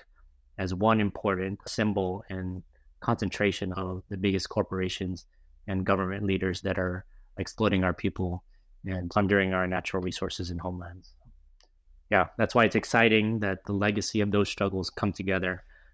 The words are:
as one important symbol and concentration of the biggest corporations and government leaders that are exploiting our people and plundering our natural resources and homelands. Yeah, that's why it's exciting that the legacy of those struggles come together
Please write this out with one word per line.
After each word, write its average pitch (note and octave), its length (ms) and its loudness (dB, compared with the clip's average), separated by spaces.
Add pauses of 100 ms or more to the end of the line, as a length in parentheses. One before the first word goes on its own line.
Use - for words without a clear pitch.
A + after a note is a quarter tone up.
(580)
as F#2+ 160 -2
one A2 260 4
important G2 680 -2
symbol G2 640 -2
and F#2 340 -6 (380)
concentration G2+ 760 0
of F#2 360 -6
the G2 80 -6
biggest F#2+ 320 0
corporations F#2 760 -4 (420)
and F#2+ 180 -2
government G2 400 0
leaders F#2+ 360 0
that F#2+ 160 0
are F2+ 280 -2 (320)
exploiting G2 480 2
our F2 80 2
people F2 500 -4 (420)
and F2+ 240 -4
plundering G2 440 4
our F#2 120 2
natural F#2 380 -2
resources F2+ 480 -6
and F2 80 -6
homelands. F2+ 540 -10 (1000)
Yeah, F#2 160 4 (100)
that's A2+ 160 0
why A#2 120 6
it's G2+ 100 2
exciting A2 640 4
that G2 260 -2
the G2+ 80 -4
legacy G2+ 460 0
of G#2 120 2
those G2+ 180 4
struggles F#2+ 400 -2
come G2+ 240 -2
together F#2 500 -2 (300)